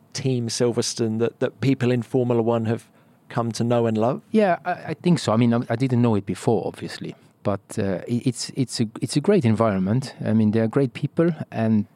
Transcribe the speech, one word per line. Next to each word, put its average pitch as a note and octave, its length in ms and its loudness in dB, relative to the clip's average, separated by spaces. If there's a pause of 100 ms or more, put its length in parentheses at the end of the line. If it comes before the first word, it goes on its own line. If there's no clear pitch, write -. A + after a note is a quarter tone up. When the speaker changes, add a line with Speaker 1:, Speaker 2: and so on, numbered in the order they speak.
(120)
Speaker 1:
Team B2 340 -2
Silverstone A2+ 720 -2
that, A#2 200 -2
that - 220 -4
people B2+ 300 2
in B2 100 2
Formula A#2+ 400 0
One A#2 240 0
have A2+ 240 -4 (400)
come A#2 240 -2
to D3 100 -4
know A#2+ 220 2
and A2 120 0
love? B2 240 0 (100)
Speaker 2:
Yeah, G3+ 340 2
I, F3+ 60 -4
I E3 220 -8
think F3 260 2
so. - 120 0
I A2 60 4
mean, A#2+ 160 4
I, A#2+ 160 2
I A#2+ 60 -2
didn't B2+ 260 2
know A#2 140 4
it G2+ 100 -2
before, G2+ 400 0
obviously. - 500 -10 (280)
But, G2 180 -2 (160)
uh, G2 300 -2
it, A#2+ 200 -2
it's, - 280 -4
it's - 260 -2
a, A2 80 0 (120)
it's - 140 -4
a D3 60 2
great G3 240 4
environment. A2 800 2
I A2 100 0
mean, A2 180 4
there A2+ 120 2
are A2+ 40 2
great C3+ 260 0
people E3 380 -2 (200)
and A2 340 0 (100)